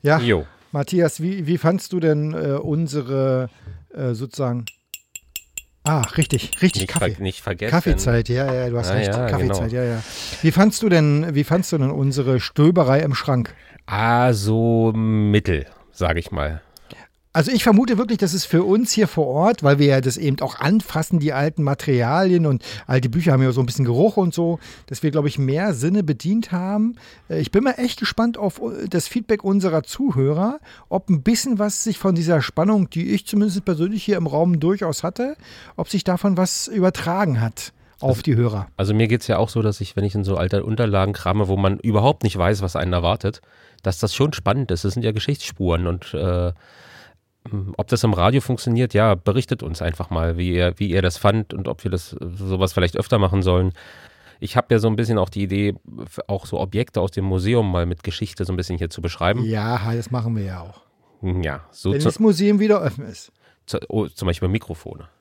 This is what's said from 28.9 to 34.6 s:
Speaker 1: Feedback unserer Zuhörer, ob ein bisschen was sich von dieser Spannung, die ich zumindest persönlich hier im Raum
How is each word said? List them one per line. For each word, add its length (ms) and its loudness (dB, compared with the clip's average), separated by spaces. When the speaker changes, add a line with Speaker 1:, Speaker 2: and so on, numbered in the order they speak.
Speaker 1:
Feedback 360 -2
unserer 380 2
Zuhörer, 800 0
ob 180 -2
ein 140 2
bisschen 360 0
was 260 -2
sich 140 -2
von 160 2
dieser 280 2
Spannung, 480 0
die 220 -4
ich 140 -2
zumindest 380 0
persönlich 400 -2
hier 140 0
im 80 0
Raum 340 2